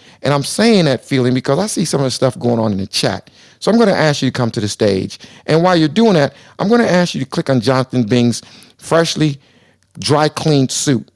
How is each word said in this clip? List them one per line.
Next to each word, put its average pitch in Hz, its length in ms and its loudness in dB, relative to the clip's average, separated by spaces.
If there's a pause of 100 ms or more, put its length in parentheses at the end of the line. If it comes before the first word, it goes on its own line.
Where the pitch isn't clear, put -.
(220)
And 139 120 0
I'm 143 100 0
saying 202 420 2
that 131 200 0
feeling 127 280 0
because 135 260 -2
I 202 80 -2
see 202 180 -4
some - 160 -2
of 139 40 0
the 127 60 -2
stuff 131 280 -2
going 120 200 0
on 110 120 0
in 98 80 -2
the 98 80 -6
chat. - 420 -6 (300)
So - 120 -2
I'm 226 80 4
gonna 208 140 4
ask 147 280 0
you 131 80 0
to - 40 -2
come 117 180 -2
to - 100 -6
the 104 60 -2
stage. 101 520 -2 (280)
And 160 160 2
while 180 140 2
you're 160 100 2
doing 214 280 2
that, 139 180 0 (260)
I'm 190 100 -2
gonna 233 160 4
ask 180 300 0
you 139 60 -6
to 131 80 -6
click - 200 -4
on 127 120 2
Jonathan 127 440 0
Bing's 120 360 0 (360)
freshly 156 600 0 (600)
dry 151 300 2
cleaned 143 420 0
suit. - 440 -2